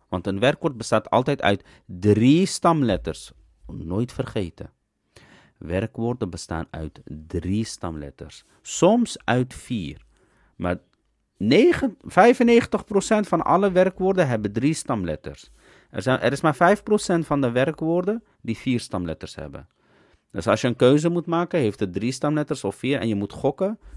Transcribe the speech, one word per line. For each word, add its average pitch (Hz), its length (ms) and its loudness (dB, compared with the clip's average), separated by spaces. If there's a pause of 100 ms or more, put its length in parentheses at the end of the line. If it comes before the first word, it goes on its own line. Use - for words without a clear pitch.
want 92 180 -6
een 98 120 -4
werkwoord 139 380 -2
bestaat 110 340 -2
altijd 131 320 0
uit 101 220 0 (220)
drie 107 600 4
stamletters. 123 840 0 (340)
Nooit 90 460 -6
vergeten. - 600 -8 (840)
Werkwoorden 113 720 -4
bestaan 85 400 -8
uit 80 300 -12 (260)
drie 92 380 -4
stamletters. 76 800 -12 (180)
Soms - 640 2
uit 127 300 0
vier. 90 500 -8 (520)
Maar 87 220 -2 (580)
negen-, 208 640 2
vijfennegentig 233 840 4
procent 208 440 0
van 165 140 0
alle 190 300 2
werkwoorden 185 560 2
hebben 107 240 -2
drie 131 220 0
stamletters. 85 760 -6 (400)
Er - 120 -8
zijn, 127 180 0
er 123 120 2
is 139 80 -6
maar 156 160 2
vijf 190 260 4
procent 185 440 0
van 143 140 0
de 127 100 0
werkwoorden 165 760 -2 (160)
die 113 160 -4
vier 123 240 -2
stamletters 87 540 -8
hebben. 71 340 -14 (600)
Dus - 160 -6
als 104 140 2
je - 60 -2
een 120 100 0
keuze 147 320 4
moet 170 180 -2
maken, 170 340 -2
heeft 107 200 -2
het 95 120 -4
drie 107 200 -4
stamletters 147 520 -4
of 98 120 -4
vier 131 240 -2
en 117 80 -2
je 107 60 0
moet 101 180 -4
gokken, 190 460 -2 (180)